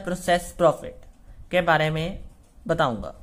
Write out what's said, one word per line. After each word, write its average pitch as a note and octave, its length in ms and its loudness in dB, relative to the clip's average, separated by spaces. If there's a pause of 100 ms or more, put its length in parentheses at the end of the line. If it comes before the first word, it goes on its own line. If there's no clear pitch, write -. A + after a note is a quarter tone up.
प्रोसेस F3 540 -2
प्रॉफिट - 460 2 (460)
के F3+ 100 2
बारे D#3 300 2
में D#3+ 340 -4 (420)
बताऊंगा B2+ 460 0 (100)